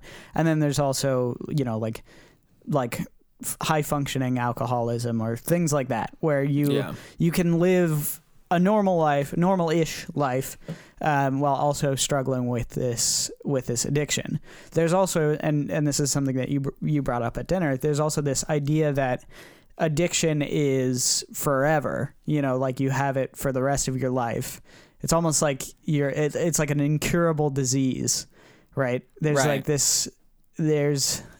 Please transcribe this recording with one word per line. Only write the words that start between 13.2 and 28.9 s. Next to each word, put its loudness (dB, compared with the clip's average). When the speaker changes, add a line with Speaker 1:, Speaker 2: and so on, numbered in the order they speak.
Speaker 1:
with 0
this -2
addiction. -2
There's 2
also, 2
and, 0
and 0
this 0
is 0
something 0
that -2
you 0
br-, -4
you 0
brought -2
up -2
at -8
dinner, 2
there's 0
also 0
this 0
idea 2
that 0
addiction 2
is 0
forever, 0
you 0
know, 0
like, -2
you 2
have 0
it -2
for -4
the 0
rest 0
of -2
your -2
life. -4
It's 0
almost 2
like 0
you're, 2
it, -2
it's 0
like 0
an 0
incurable 2
disease, 0
right? -2